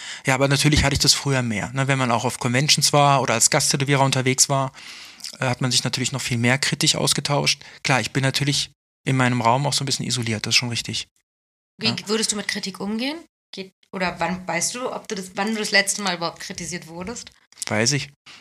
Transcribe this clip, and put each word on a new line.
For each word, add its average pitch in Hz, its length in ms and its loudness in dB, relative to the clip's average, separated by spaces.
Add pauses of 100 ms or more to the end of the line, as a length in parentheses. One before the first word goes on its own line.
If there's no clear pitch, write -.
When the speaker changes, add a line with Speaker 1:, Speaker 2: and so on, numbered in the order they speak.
(260)
Speaker 1:
Ja, 135 80 4
aber 139 140 4
natürlich 143 340 4
hatte 135 120 4
ich 127 60 -2
das 139 120 6
früher 135 300 0
mehr. 113 320 -2
Ne? 135 140 0
Wenn 135 100 2
man 127 120 2
auch 117 140 2
auf 120 160 -2
Conventions 135 540 2
war 143 260 6
oder 120 140 0
als 113 160 2
Gasttätowierer 139 520 2
unterwegs 131 460 2
war, 135 240 -2 (680)
äh, 135 60 0
hat 123 140 -2
man 131 100 0
sich - 140 2
natürlich 127 280 -2
noch 131 100 -4
viel 120 160 -2
mehr 120 180 4
kritisch - 400 0
ausgetauscht. 143 640 0 (220)
Klar, 131 180 2
ich 113 120 -4
bin 131 100 0
natürlich 139 480 0 (360)
in 135 100 2
meinem 123 260 2
Raum 131 240 4
auch 139 80 -2
so - 80 -2
ein 135 40 -4
bisschen 131 200 -2
isoliert, 117 400 -2
das 117 80 -4
ist - 40 6
schon 123 120 -2
richtig. - 380 -6 (720)
Speaker 2:
Wie 220 100 -2
Speaker 1:
Ja. 226 80 -2 (120)
Speaker 2:
würdest 220 240 0
du 208 40 -6
mit 196 120 -6
Kritik 196 320 -6
umgehen? 247 380 -4 (360)
Geht, 190 180 -14 (200)
oder 185 280 -4
wann, 185 280 -4
weißt 170 260 -2
du, 254 160 -6
ob - 160 -10
du 220 100 -8
das, 185 180 -10
wann 208 180 -2
du 214 80 -2
das 208 100 -4
letzte 202 300 2
Mal 185 160 -2
überhaupt 165 240 -6
kritisiert 170 460 -10
wurdest? 180 440 -12 (360)
Speaker 1:
Weiß 110 260 0
ich. - 180 -2 (300)